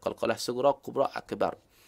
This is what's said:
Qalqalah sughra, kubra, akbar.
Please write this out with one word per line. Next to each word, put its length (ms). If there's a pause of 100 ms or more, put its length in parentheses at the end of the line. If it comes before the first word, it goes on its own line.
Qalqalah 400
sughra, 360
kubra, 360
akbar. 440 (300)